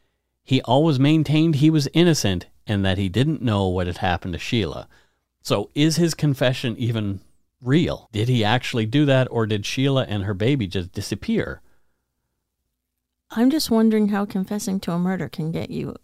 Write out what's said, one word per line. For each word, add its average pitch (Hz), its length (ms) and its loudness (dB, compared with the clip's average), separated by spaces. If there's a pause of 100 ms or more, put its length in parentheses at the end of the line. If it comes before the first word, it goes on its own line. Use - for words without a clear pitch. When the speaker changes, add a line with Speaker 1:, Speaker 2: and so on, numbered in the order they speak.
(440)
Speaker 1:
"He 131 200 2
always 139 360 2
maintained 156 560 2
he 147 140 4
was 151 240 2
innocent 147 540 2 (200)
and 101 160 0
that 95 140 0
he 98 100 0
didn't 131 340 0
know 101 280 2
what 90 180 -2
had 87 120 -6
happened 90 340 -2
to 76 60 -8
Sheila." 80 500 -4 (520)
So 101 320 -2
is 151 220 2
his 165 200 0
confession 131 600 0
even 110 440 -2 (400)
real? 127 500 0
Did 107 160 0
he 123 160 2
actually 117 420 0
do 139 200 2
that, 131 260 4
or 113 140 0
did 104 200 -2
Sheila 135 380 0
and 101 220 -4
her 107 80 -4
baby 110 340 0
just 92 240 -6
disappear? - 720 -6 (1700)
Speaker 2:
I'm 240 180 4
just 294 220 -2
wondering 220 380 4
how 202 160 -2
confessing 196 560 -4
to - 100 -4
a 170 80 -2
murder 180 300 -2
can 160 240 -6
get - 160 -6
you 151 340 -8